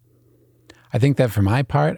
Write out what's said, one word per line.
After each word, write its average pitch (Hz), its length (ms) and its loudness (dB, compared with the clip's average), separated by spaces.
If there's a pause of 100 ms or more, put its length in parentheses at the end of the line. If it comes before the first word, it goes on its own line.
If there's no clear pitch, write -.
(920)
I 120 60 -2
think 135 180 2
that 127 140 0
for 104 100 -2
my 104 220 2
part, 151 360 -2